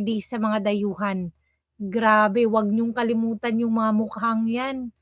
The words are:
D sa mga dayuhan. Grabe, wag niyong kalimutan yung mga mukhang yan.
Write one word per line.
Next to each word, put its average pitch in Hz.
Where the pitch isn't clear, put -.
D 214
sa 233
mga 214
dayuhan. 190
Grabe, 214
wag 214
niyong 233
kalimutan 226
yung 226
mga 220
mukhang 220
yan. 254